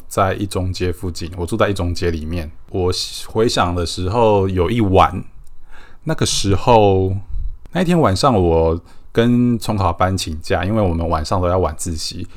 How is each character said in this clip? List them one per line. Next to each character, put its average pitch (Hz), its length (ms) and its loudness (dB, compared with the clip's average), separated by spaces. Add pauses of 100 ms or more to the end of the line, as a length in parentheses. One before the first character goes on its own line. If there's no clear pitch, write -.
在 95 280 0
一 101 100 -6
中 92 260 -4
街 113 220 -2
附 95 180 -8
近， 82 280 -8
我 87 80 -4
住 113 100 -4
在 104 140 2
一 - 20 0
中 87 220 -2
街 87 160 0
里 78 160 -4
面。 80 240 -6 (200)
我 92 220 0 (360)
回 113 200 2
想 92 260 2
的 87 120 -2
时 - 240 -4
候， 107 360 4
有 92 220 0
一 120 140 2
晚， 92 420 4 (800)
那 160 120 -2
个 - 100 0
时 - 280 0
候， 95 640 4 (560)
那 170 80 0
一 185 40 2
天 170 140 4
晚 110 160 4
上 131 200 2
我 82 440 4 (340)
跟 120 460 2
重 110 180 -2
考 95 160 2
班 92 260 0
请 78 240 -6
假， 87 220 -2
因 101 100 0
为 110 80 2
我 90 100 2
们 82 160 -2
晚 80 160 0
上 98 160 0
都 90 80 2
要 90 80 2
晚 82 220 0
自 85 180 -4
习， - 300 -8 (100)